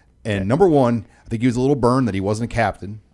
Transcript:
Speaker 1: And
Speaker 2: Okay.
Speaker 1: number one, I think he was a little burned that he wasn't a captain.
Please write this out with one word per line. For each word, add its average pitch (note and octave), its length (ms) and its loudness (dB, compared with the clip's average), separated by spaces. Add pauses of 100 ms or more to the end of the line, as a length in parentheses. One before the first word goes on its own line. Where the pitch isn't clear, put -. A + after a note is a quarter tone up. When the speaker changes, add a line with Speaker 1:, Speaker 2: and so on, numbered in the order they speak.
(240)
Speaker 1:
And G#2 160 -4
Speaker 2:
Okay. F#2+ 60 -4
Speaker 1:
number E3+ 220 4
one, A#2+ 360 2 (220)
I - 20 -20
think A2+ 140 -6
he B2+ 40 2
was A#2+ 100 0
a B2+ 40 -2
little C3+ 160 2
burned A#2+ 300 2
that F#2+ 80 -2
he F#2+ 60 -2
wasn't G#2+ 320 -4
a - 20 -12
captain. G#2 460 -4 (140)